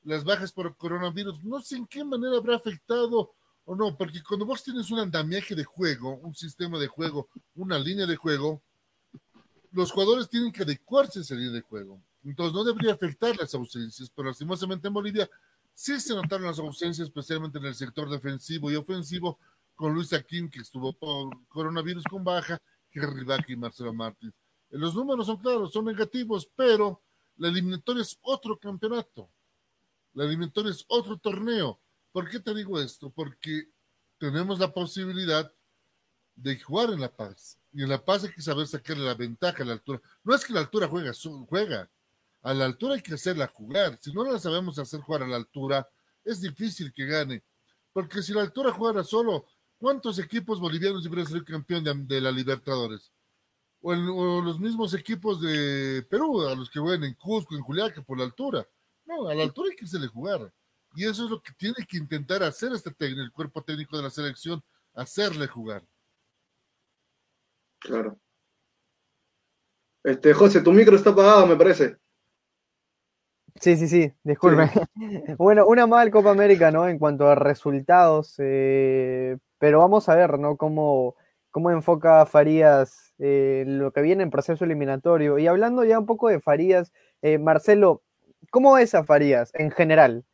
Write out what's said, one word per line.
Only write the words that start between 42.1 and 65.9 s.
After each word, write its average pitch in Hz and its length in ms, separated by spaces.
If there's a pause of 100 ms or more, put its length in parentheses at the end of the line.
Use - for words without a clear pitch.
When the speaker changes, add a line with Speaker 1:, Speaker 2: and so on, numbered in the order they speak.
Speaker 1:
A 131 100
la 135 120
altura 226 280
hay 240 80
que 160 140
hacerla 156 320
jugar. 135 520
Si 147 140
no 214 100
la 262 140
sabemos 170 400
hacer 147 240
jugar 147 220
a 127 40
la 123 100
altura, 135 520 (340)
es 208 180
difícil 175 520
que 135 140
gane. 139 340 (500)
Porque 190 300
si 180 120
la 214 80
altura 240 300
jugara 214 320
solo, 220 420 (320)
¿cuántos 233 420
equipos 202 400
bolivianos 175 460
hubieran 170 220
sido 160 160
campeón 160 400
de, 147 100
de 135 280
la 131 100
Libertadores? 127 800 (680)
O, 175 100
el, 175 180
o 180 320
los 170 180
mismos 220 340
equipos 196 480
de 139 680
Perú, 254 340
a 131 120
los 127 140
que 151 100
juegan 165 240
en 131 120
Cusco, 190 380
en 147 80
Juliaca, 156 400
por 131 160
la 127 60
altura. 160 420 (400)
No, 311 220
a 151 80
la 156 80
altura 156 280
hay - 40
que 214 100
hacerle 156 220
jugar. 120 460 (420)
Y 180 100
eso 220 200
es 220 40
lo 220 120
que - 120
tiene 214 340
que 180 100
intentar 156 460
hacer 220 280
este 180 200
técnico, 135 320
el 120 80
cuerpo 156 300
técnico 151 360
de 143 60
la 135 60
selección, 151 540 (300)
hacerle 151 540
jugar. 110 360 (2000)